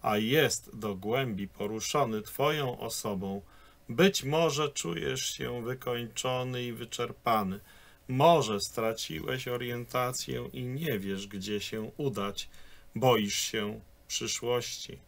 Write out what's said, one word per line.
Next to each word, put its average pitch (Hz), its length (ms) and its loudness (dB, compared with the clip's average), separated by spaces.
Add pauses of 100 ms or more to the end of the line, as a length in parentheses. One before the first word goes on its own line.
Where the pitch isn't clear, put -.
a 107 140 2
jest 120 600 2
do 104 160 -2
głębi 104 540 -2
poruszony 110 720 0
twoją 139 560 0
osobą. 101 640 -4 (460)
Być 170 360 4
może 151 440 2
czujesz - 640 -2
się 120 320 -6
wykończony 123 960 -2
i 123 100 -4
wyczerpany. 113 880 0 (480)
Może 131 520 6
straciłeś 120 880 -2
orientację 123 1040 -2
i 127 120 -6
nie 131 340 -2
wiesz, 98 280 -4
gdzie 101 340 -4
się 110 360 -6
udać. 104 520 -2 (460)
Boisz 113 400 6
się 107 460 -2 (280)
przyszłości - 1000 -2